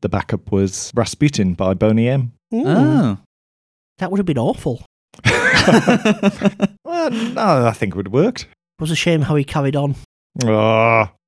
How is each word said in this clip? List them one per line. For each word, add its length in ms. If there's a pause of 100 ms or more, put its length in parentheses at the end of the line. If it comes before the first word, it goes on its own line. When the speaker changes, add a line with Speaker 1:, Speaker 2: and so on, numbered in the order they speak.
Speaker 1:
the 80
backup 420
was 420
Rasputin 600
by 180
Boney 360
M. 240 (200)
Speaker 2:
Mm. 140
Speaker 3:
Oh. 500 (840)
Speaker 2:
That 120
would 80
have 60
been 120
awful. 460 (400)
Speaker 1:
<laughs> 0 (1600)
Well, 260
no, 560
I 40
think 220
it 40
would 100
have 60
worked. 300
Speaker 2:
It 380
was 100
a 40
shame 280
how 120
he 80
carried 320
on. 200 (480)
Speaker 1:
Ah. 680 (140)